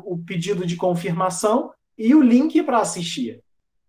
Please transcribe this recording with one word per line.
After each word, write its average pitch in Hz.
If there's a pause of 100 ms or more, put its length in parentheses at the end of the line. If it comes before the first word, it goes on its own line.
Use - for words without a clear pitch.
o 180
pedido 180
de 170
confirmação 185 (280)
e 226
o 302
link 262
pra 247
assistir. 170 (460)